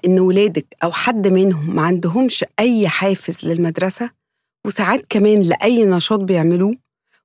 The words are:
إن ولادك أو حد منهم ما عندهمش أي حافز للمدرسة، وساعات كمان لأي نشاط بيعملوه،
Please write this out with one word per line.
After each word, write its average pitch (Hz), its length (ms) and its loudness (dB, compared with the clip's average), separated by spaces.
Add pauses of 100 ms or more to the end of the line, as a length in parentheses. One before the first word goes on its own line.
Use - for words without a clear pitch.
إن 185 120 4
ولادك 185 640 0
أو 170 100 -2
حد 214 360 -2
منهم 185 480 0
ما 156 60 0
عندهمش 180 640 -2 (140)
أي 220 300 2
حافز 190 560 -4
للمدرسة، 170 680 -4 (560)
وساعات 202 420 -2
كمان 214 340 4
لأي 220 420 2
نشاط 196 360 0
بيعملوه، 180 560 0 (480)